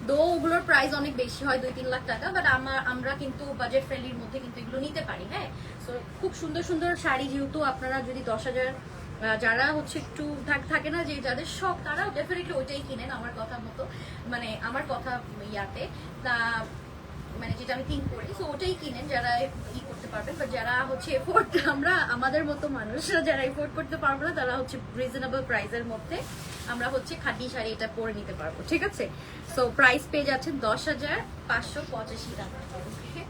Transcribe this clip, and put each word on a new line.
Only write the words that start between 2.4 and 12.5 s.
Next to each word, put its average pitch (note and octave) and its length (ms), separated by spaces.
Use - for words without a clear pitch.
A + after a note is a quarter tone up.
আমা-, C4+ 260
আমরা B3+ 200
কিন্তু C#4 220
বাজেট B3+ 280
ফ্রেন্ডলির B3+ 340
মধ্যে A3 220
কিন্তু A#3+ 180
এগুলো A#3+ 240
নিতে D4+ 220
পারি, F#3+ 160
হ্যাঁ? G4+ 140
So B3+ 60
খুব F#4 100
সুন্দর E4 300
সুন্দর E4+ 200
শাড়ি C#4 280
যেহেতু C#4 260
আপনারা B3+ 240
যদি B3+ 120
দশ G#3+ 160
হাজার, - 260
আহ, - 680
যারা A#3+ 220
হচ্ছে D4 280
একটু - 200
থাক-, - 240
থাকে D4+ 220
না E4+ 140
যে D4 60
যাদের C4 200
শখ, F#4 180
তারা D#4 160
definitely F4+ 420